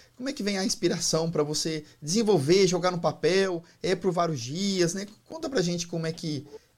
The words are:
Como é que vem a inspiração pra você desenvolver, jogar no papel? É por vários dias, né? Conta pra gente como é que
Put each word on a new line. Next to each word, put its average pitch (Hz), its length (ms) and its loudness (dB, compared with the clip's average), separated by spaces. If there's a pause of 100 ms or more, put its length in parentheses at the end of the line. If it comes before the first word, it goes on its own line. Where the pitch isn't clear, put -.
(160)
Como 247 120 -10
é 285 40 -4
que 285 100 -8
vem 196 160 -2
a 190 60 -2
inspiração 170 640 0
pra 160 120 0
você 151 420 -4 (160)
desenvolver, 190 680 4
jogar 180 240 2
no 175 80 -4
papel? 175 600 2 (200)
É 180 140 0
por 185 160 0
vários 165 280 0
dias, 175 540 0
né? 196 120 -8 (220)
Conta 320 220 -8
pra 247 100 0
gente 175 280 0
como 165 180 -4
é 160 60 -2
que 151 340 -6 (320)